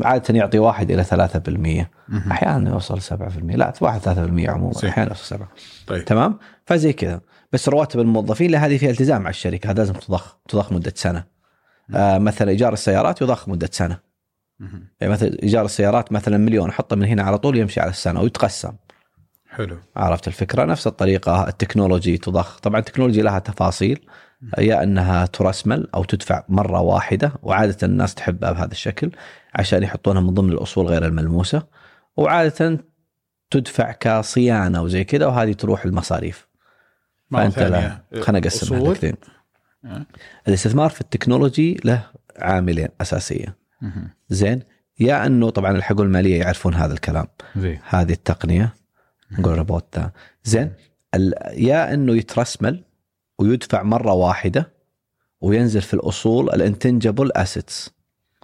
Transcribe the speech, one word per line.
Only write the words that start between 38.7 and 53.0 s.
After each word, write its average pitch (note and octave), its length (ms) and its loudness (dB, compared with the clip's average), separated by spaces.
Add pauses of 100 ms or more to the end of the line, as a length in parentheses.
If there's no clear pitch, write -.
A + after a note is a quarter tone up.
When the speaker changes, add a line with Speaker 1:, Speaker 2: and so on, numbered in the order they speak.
Speaker 2:
أصول. D3 120 2
Speaker 1:
لقسمين. - 220 -2 (720)
Speaker 2:
أه. A#2 220 -12 (420)
Speaker 1:
الاستثمار A2+ 420 2
في - 100 -10
التكنولوجي C#3 840 0
له A#2 180 2 (360)
عاملين F2+ 500 0 (120)
أساسية. F2+ 560 -6 (240)
Speaker 2:
مهم. F#2+ 300 -10 (180)
Speaker 1:
زين؟ G#2 340 0 (380)
يا B2+ 260 2
أنه A#2+ 240 4
طبعًا G2 260 2
الحقوق G2+ 240 0
المالية F#2 400 4
يعرفون F2 340 0
هذا D#2 180 0
الكلام. D#2 340 -4 (300)
Speaker 2:
زين. F2+ 220 -4 (100)
Speaker 1:
هذه F2 240 2
التقنية، F2+ 600 0 (560)
Speaker 2:
مهم. G2 100 -6
Speaker 1:
نقول E2+ 180 0
روبوت E2+ 260 -2 (120)
ده. E2 160 -6 (320)
زين؟ A2+ 280 0 (420)
ال-، F#2+ 200 2 (180)
يا C3+ 420 2
أنه C3 220 2
يترسمل A#2+ 680 -4 (540)